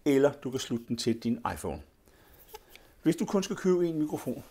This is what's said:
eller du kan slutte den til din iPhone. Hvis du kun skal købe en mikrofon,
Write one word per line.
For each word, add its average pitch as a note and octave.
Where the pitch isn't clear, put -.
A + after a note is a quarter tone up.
eller C#3
du -
kan C3
slutte A#2
den A#2+
til A2+
din A#2
iPhone. D#2+
Hvis E3
du G#3+
kun G3
skal G3
købe F3+
en D#3+
mikrofon, D3+